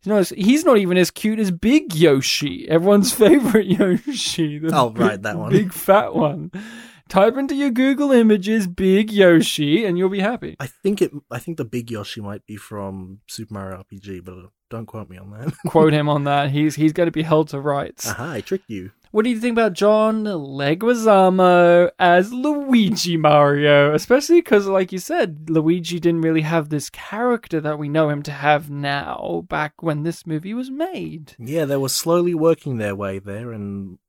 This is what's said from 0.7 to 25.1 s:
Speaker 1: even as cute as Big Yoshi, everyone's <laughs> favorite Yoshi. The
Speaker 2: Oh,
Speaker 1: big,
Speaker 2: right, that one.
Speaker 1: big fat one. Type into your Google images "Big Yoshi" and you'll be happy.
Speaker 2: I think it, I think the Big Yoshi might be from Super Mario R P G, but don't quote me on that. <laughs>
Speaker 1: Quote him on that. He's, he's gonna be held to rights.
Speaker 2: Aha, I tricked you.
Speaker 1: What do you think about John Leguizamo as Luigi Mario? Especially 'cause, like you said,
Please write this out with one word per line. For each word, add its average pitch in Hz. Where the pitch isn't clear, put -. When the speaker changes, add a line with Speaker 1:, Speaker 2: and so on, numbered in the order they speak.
Speaker 1:
even 180
as 180
cute 214
as 202
Big 226
Yoshi, 143
everyone's 190
<laughs> -
favorite 220
Yoshi. 180
The 160
Speaker 2:
Oh, 131
Speaker 1:
big, 113
Speaker 2:
right, 107
that 107
one. 110
Speaker 1:
big 190
fat -
one. 151
Type 220
into 277
your 277
Google 262
images 220
"Big 190
Yoshi" 170
and 175
you'll 185
be 196
happy. 190
Speaker 2:
I 131
think 196
it, 156
I 120
think 165
the 143
Big 117
Yoshi 104
might 101
be 107
from 98
Super 110
Mario 95
R 95
P 98
G, 98
but 90
don't 113
quote 101
me 92
on 95
that. 123
<laughs> -
Speaker 1:
Quote 156
him 151
on 147
that. 143
He's, 147
he's 151
gonna 170
be 156
held 156
to 139
rights. 143
Speaker 2:
Aha, 120
I 113
tricked -
you. 95
Speaker 1:
What 214
do 247
you 226
think 240
about 220
John 214
Leguizamo 180
as 180
Luigi 247
Mario? 147
Especially 285
'cause, 202
like 190
you 190
said, 175